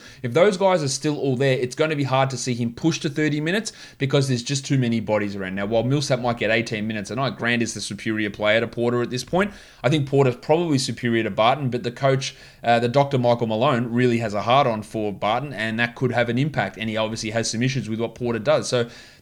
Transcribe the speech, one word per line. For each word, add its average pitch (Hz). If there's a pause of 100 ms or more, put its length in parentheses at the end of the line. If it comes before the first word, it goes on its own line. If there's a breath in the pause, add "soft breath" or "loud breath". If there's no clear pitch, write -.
(240 loud breath)
if 120
those 185
guys 185
are 143
still 147
all 131
there, 131
it's 127
gonna 156
be 139
hard 131
to 131
see 127
him 117
push 160
to 165
thirty 147
minutes 190 (240 loud breath)
because 135
there's 120
just 139
too 139
many 117
bodies 104
around. 95
Now, 101
while 113
Millsap 135
might 120
get 107
eighteen 113
minutes 107
a 107
night, 127
Grant 117
is 110
the 104
superior 107
player 107
to 113
Porter 120
at 113
this 123
point. 196 (320 loud breath)
I 123
think 143
Porter's 135
probably 160
superior 117
to 107
Barton, 123
but 123
the 120
coach, 135 (300 loud breath)
uh, 120
the 120
Doctor 139
Michael 120
Malone, 117
really 120
has 110
a 101
hard-on 120
for 104
Barton, 110
and 110
that 120
could 123
have 117
an 117
impact. 131
And 110
he 107
obviously 110
has 113
some 113
issues 127
with 110
what 113
Porter 117
does. 120
So 120 (340 loud breath)